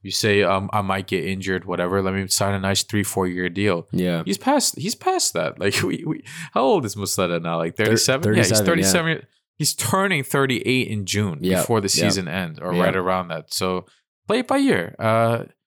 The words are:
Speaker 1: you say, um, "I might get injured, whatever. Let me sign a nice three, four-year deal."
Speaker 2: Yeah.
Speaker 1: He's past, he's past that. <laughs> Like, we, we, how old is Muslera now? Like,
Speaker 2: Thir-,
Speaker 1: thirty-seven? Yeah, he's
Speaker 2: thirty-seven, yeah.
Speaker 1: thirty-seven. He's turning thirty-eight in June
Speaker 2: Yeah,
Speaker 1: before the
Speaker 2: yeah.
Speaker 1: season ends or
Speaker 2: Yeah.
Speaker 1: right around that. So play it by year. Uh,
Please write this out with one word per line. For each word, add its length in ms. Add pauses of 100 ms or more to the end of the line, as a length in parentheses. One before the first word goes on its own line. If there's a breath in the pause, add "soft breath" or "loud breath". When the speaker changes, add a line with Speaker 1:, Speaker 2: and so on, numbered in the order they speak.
Speaker 1:
you 100
say, 300
um, 320
"I 80
might 260
get 180
injured, 400
whatever. 360
Let 120
me 160
sign 260
a 40
nice 240
three, 200
four-year 460
deal." 420
Speaker 2:
Yeah. 340
Speaker 1:
He's 120
past, 400
he's 180
past 380
that. 260
<laughs> 40
Like, 200
we, 240
we, 160 (300 loud breath)
how 100
old 220
is 100
Muslera 460
now? 160
Like, 180
Speaker 2:
Thir-, 100
Speaker 1:
thirty-seven? 480
Yeah, 40
he's 120
Speaker 2:
thirty-seven, 300
yeah. 360
Speaker 1:
thirty-seven. 120 (300)
He's 180
turning 480
thirty-eight 640
in 180
June 360
Speaker 2:
Yeah, 180
Speaker 1:
before 220
the 120
Speaker 2:
yeah. 100
Speaker 1:
season 260
ends 300
or 140
Speaker 2:
Yeah. 100
Speaker 1:
right 120
around 340
that. 240
So 320 (420 soft breath)
play 120
it 80
by 100
year. 400
Uh, 460 (240)